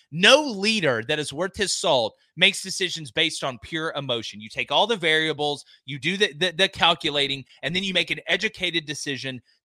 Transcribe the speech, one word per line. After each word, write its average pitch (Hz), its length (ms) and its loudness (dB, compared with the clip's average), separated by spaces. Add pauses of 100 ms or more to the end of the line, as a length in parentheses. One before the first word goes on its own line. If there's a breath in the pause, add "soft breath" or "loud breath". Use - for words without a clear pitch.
(120)
no 214 300 6
leader 196 680 0
that 151 120 0
is 147 120 -6
worth 175 240 -6
his 190 200 -2
salt 131 400 2 (220)
makes 185 260 2
decisions 165 480 -6
based 160 320 -2
on 131 180 -4
pure 160 340 -6
emotion. 120 460 -4
You 107 80 -14
take 127 220 -6
all 165 160 4
the 233 80 0
variables, 156 680 0 (220 soft breath)
you 139 140 -10
do 170 180 -2
the, 190 160 2
the, 170 180 -2
the 180 160 2
calculating, 147 760 2 (160 soft breath)
and 147 140 -4
then 185 80 0
you 190 100 -4
make 170 160 0
an 151 160 -2
educated 180 600 -2
decision 135 540 -6 (240)